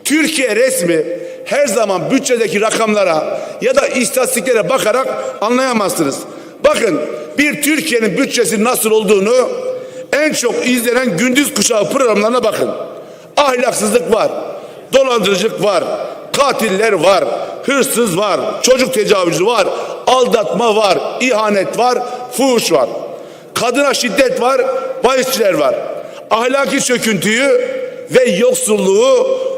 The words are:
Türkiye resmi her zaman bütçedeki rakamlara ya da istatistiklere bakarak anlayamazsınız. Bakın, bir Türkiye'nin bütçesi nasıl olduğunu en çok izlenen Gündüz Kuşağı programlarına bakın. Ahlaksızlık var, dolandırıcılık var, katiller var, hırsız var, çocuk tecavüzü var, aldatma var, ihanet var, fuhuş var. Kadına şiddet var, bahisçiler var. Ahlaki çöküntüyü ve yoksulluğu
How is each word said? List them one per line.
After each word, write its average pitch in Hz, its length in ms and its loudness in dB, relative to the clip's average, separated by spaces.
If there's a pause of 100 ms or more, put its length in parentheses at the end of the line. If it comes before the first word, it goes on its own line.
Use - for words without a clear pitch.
Türkiye 254 520 0
resmi 170 480 2 (420)
her 285 220 0
zaman 196 440 0
bütçedeki 226 500 0
rakamlara 208 760 0 (220)
ya 254 140 2
da 269 120 2
istatistiklere 240 800 0
bakarak 254 380 0 (340)
anlayamazsınız. 214 760 0 (440)
Bakın, 196 380 2 (360)
bir 294 240 0
Türkiye'nin 226 560 -2
bütçesi 226 460 0
nasıl 220 280 0
olduğunu 214 580 2 (640)
en 294 200 0
çok 233 340 -2
izlenen 240 500 0
Gündüz 254 360 2
Kuşağı 208 360 0
programlarına 226 540 2
bakın. 135 260 0 (680)
Ahlaksızlık 240 760 2
var, 170 180 2 (600)
dolandırıcılık 214 680 2
var, 190 200 2 (540)
katiller 220 560 0
var, 175 300 4 (420)
hırsız 233 520 0
var, 202 220 0 (220)
çocuk 254 320 0
tecavüzü 180 520 0
var, 214 220 2 (400)
aldatma 226 680 2
var, 202 220 2 (240)
ihanet 208 560 0
var, 240 200 2 (340)
fuhuş 247 400 2
var. 131 180 4 (640)
Kadına 247 400 0
şiddet 240 480 0
var, 254 200 2 (420)
bahisçiler 240 500 2
var. 147 220 2 (560)
Ahlaki 254 520 0
çöküntüyü 240 840 2 (440)
ve 254 120 6
yoksulluğu 220 1160 2 (180)